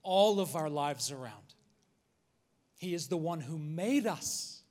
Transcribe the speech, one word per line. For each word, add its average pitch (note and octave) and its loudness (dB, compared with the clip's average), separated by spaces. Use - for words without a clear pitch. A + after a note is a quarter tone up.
all G3 6
of D#3 -2
our D#3 0
lives C#3+ -2
around. A#2 -14
He F3+ -4
is E3+ -4
the F3+ 0
one E3 -2
who D3+ -6
made F3+ 0
us. - -4